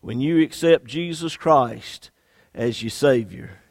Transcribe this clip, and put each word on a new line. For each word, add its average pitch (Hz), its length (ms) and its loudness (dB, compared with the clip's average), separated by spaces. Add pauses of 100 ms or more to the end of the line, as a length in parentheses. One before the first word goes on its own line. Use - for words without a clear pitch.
When 113 180 -8
you 160 240 2
accept 165 420 2
Jesus 165 520 -8
Christ 123 720 0 (420)
as 120 300 -4
your 113 60 -4
Savior 120 800 -2